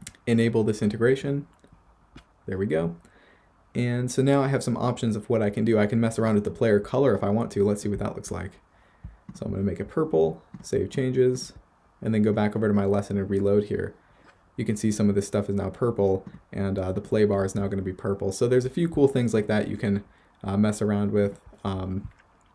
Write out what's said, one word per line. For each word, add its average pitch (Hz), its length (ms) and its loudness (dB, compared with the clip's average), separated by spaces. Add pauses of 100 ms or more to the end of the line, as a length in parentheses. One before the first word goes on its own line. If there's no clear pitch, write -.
(260)
enable 113 380 2
this 107 180 -2
integration. 135 640 0 (1000)
There 95 120 -6
we 98 80 0
go. 165 300 -2 (800)
And 123 340 -2
so 131 120 0
now 139 200 4
I 131 60 0
have 139 140 0
some 117 140 -2
options 117 400 -2
of 104 120 -8
what 110 140 2
I 104 80 2
can 110 140 -2
do. 110 140 4
I 104 80 4
can 113 140 0
mess 113 180 0
around 113 160 2
with 104 100 2
the 104 60 -4
player 107 280 4
color 123 360 2
if 98 100 -2
I 101 60 0
want 110 220 0
to. 101 120 2
Let's 101 180 0
see 104 60 -4
what 101 120 -2
that 101 140 -4
looks - 160 -12
like. 90 220 -8 (800)
So - 120 -10
I'm - 40 -4
gonna 98 140 -2
make 90 160 -2
it 107 80 -8
purple, 160 560 0 (180)
save - 280 -2
changes, 127 640 0 (460)
and 113 140 -2
then 107 80 2
go 107 100 4
back 104 220 0
over 107 140 0
to 104 60 2
my 101 100 2
lesson 101 340 0
and 98 100 -4
reload 101 360 2
here. 98 280 -6 (640)
You 120 80 -6
can 107 120 -2
see 107 160 0
some 104 160 2
of 101 80 2
this 101 100 0
stuff 101 220 -2
is 101 80 -2
now 95 140 -2
purple, 98 540 0 (280)
and, 98 260 -4
uh, 95 140 -4
the 101 80 -4
play 107 240 2
bar 98 200 2
is 95 120 -4
now 101 100 -2
gonna 98 160 -4
be 92 100 -4
purple. 98 380 -4
So 120 160 0
there's 123 180 2
a 127 60 -6
few 170 180 0
cool 143 200 4
things 120 260 0
like 107 140 0
that 107 180 2
you 101 100 -6
can, 101 280 -2 (400)
uh, 98 120 -2
mess 104 240 2
around 104 300 0
with. 101 300 0 (240)
Um, 95 440 -6 (460)